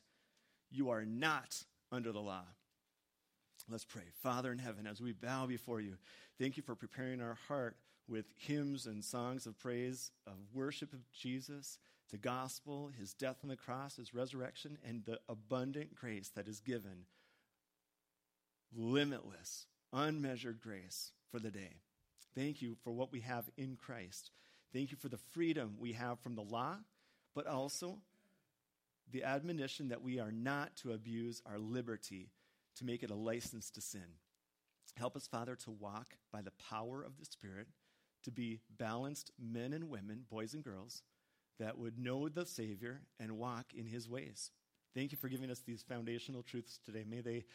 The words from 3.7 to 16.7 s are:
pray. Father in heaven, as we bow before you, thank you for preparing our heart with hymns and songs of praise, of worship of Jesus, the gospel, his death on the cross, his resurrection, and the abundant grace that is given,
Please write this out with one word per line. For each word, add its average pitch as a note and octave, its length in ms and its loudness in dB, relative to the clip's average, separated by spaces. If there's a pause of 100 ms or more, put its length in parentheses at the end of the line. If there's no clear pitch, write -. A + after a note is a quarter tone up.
pray. F2 240 -10 (140)
Father B2+ 300 4
in B2 60 -2
heaven, G#2+ 280 -4
as G#2 140 -6
we B2 100 0
bow B2+ 340 0
before A#2+ 360 0
you, G2 160 -4 (420)
thank C3+ 160 4
you D3 80 -2
for B2 100 -2
preparing B2+ 460 -2
our A#2 180 0 (120)
heart B2+ 260 2 (340)
with A2 280 0
hymns C#3+ 480 4
and G#2+ 180 -2
songs B2 420 2
of A2 140 -6
praise, B2+ 540 2 (120)
of G2 120 -8 (160)
worship C#3 400 0
of B2+ 180 -10
Jesus, C3+ 680 -2 (320)
the G#2 80 -4
gospel, C3 680 0 (100)
his G2+ 160 -6
death C3 300 2
on C#3+ 60 -2
the C3 80 0
cross, C3+ 400 -2
his A#2+ 160 -8
resurrection, C3 680 0
and A2+ 220 -2
the A2+ 240 0
abundant B2+ 680 2
grace G#2+ 360 -2
that G2+ 180 -2
is G#2 140 -4
given, G2 440 0 (1700)